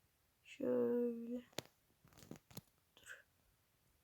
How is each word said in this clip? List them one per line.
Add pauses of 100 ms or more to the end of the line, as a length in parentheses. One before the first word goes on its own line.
(440)
şöyle. (1500)
Dur. (800)